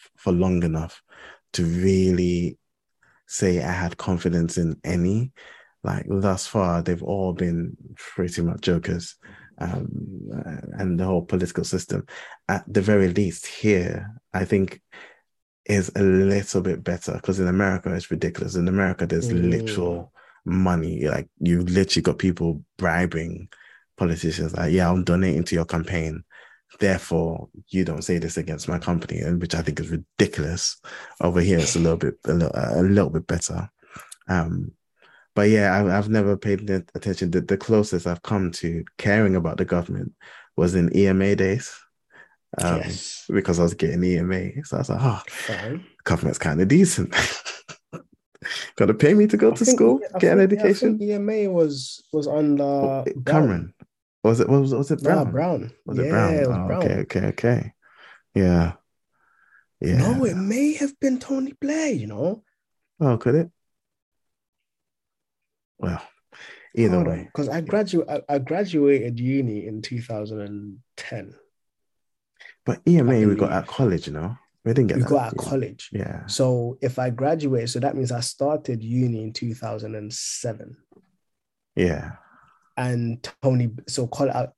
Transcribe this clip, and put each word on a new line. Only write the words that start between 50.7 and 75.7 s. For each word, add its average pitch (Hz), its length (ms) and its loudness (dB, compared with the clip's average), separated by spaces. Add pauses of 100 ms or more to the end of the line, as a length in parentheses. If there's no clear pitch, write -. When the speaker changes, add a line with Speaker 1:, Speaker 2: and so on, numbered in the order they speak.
Speaker 2:
think 208 60 -6
E 208 100 0
M 202 160 -2
A 214 180 0
was, 156 640 -2
was 147 160 -2
under 147 360 2
Speaker 1:
Oh, 139 420 0
it, 139 100 -4
Speaker 2:
Brown. 139 280 2
Speaker 1:
Cameron. 92 300 0 (500)
Was 113 160 4
it, 120 100 4
was, 135 240 4
was 139 180 -2
it 139 120 0
Speaker 2:
Nah, 151 200 4
Speaker 1:
Brown? 117 80 -2
Speaker 2:
Brown. 143 400 -2 (140)
Speaker 1:
Was 127 140 -4
it 127 60 0
Speaker 2:
Yeah, 147 40 -2
Speaker 1:
Brown? - 240 4
Speaker 2:
it 143 140 2
was 127 100 0
Speaker 1:
Oh, - 100 -2
Speaker 2:
Brown. - 160 -2
Speaker 1:
okay, - 180 2
okay, - 260 -2
okay. 113 460 0 (600)
Yeah. 87 400 4 (1080)
Yeah. - 180 2
Speaker 2:
No, 247 280 2
it 180 100 -2
may 233 380 0
have 285 260 -6
been 262 200 0
Tony 269 420 -4
Blair, 302 300 -2
you 117 160 -4
know? 147 360 -6 (560)
Speaker 1:
Oh, 131 180 4
could 123 180 2
it? 165 160 0 (2250)
Well, 170 220 -4 (720)
either 107 200 4
Speaker 2:
Hold - 120 4
Speaker 1:
way. 82 120 -2
Speaker 2:
on, - 140 -14
'cause 143 160 -2
I 165 120 -4
gradu-, 185 480 -2
I, 143 120 -4 (140)
I 143 40 0
graduated 143 800 0
uni 123 480 -2
in 110 140 -10
two 117 200 -8
thousand 107 400 -8
and 104 380 -12 (160)
ten. 98 400 -14 (1300)
Speaker 1:
But - 220 -2
E 175 100 8
M 127 120 6
A 131 40 6
Speaker 2:
I 110 120 4
Speaker 1:
we 101 100 6
got 104 140 2
Speaker 2:
believe. - 20 -4 (120)
Speaker 1:
at - 40 -14
college, 98 400 0
you 73 60 -8
know? 85 220 -6 (300)
We 113 80 0
didn't 127 160 4
get - 80 0
Speaker 2:
We 123 60 2
Speaker 1:
that - 60 -2
Speaker 2:
got 127 180 2
at 117 60 -8
Speaker 1:
at - 60 -6
uni. - 100 -6
Speaker 2:
college. - 440 -6